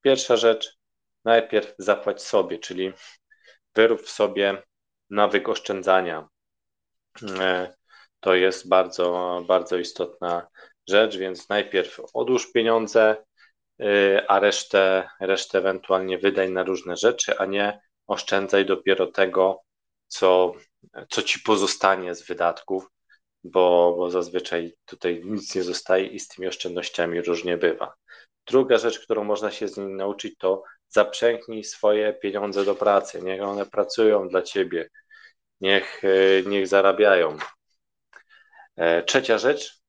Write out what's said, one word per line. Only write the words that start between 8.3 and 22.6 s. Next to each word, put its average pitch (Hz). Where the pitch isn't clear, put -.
jest 92
bardzo, 90
bardzo 90
istotna 87
rzecz, 104
więc 92
najpierw 98
odłóż 123
pieniądze, 113
e, 101
a 98
resztę, 95
resztę 95
ewentualnie 95
wydaj 95
na 92
różne 90
rzeczy, -
a 98
nie 101
oszczędzaj 98
dopiero 95
tego, 95
co, 92
co 104
ci -
pozostanie 95
z -
wydatków, 95